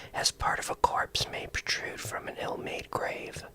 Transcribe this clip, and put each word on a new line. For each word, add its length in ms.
as 180
part 280
of 100
a 60
corpse 540
may 180
protrude 540
from 260
an 120
ill-made 520
grave. 520